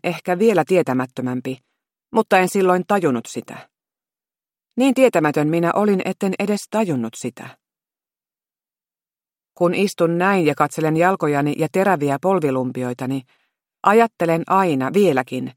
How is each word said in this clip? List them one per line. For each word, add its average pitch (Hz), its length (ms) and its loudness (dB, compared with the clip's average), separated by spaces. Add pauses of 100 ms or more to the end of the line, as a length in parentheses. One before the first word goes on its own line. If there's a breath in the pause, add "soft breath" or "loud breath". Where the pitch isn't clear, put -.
ehkä 175 340 -4
vielä 196 260 4
tietämättömämpi, 127 920 -2 (560)
mutta 214 240 2
en 185 100 4
silloin 185 400 2
tajunnut 151 400 0
sitä. - 400 -14 (1080)
Niin 254 180 2
tietämätön 156 540 2
minä 170 260 0
olin, 202 300 0
etten 190 340 -4
edes 202 220 -4 (100)
tajunnut 143 460 -2
sitä. - 420 -12 (2000)
Kun 175 200 0
istun 175 440 0
näin 185 280 2
ja 147 80 2
katselen 156 420 0
jalkojani 151 600 0
ja 160 140 -2
teräviä 151 500 0
polvilumpioitani, 131 1000 -2 (600)
ajattelen 180 640 2
aina 151 460 0
vieläkin 131 640 0